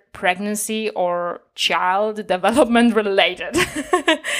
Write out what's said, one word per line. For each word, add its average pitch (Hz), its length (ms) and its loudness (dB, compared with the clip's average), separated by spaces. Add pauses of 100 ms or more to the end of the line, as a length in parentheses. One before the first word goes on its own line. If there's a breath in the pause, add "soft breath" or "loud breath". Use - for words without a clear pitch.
(120)
pregnancy 208 760 -2
or 175 520 -4 (120)
child 196 720 0
<laughs> 185 80 0
development 226 600 4
related. 190 680 0
<laughs> - 40 -2 (720 loud breath)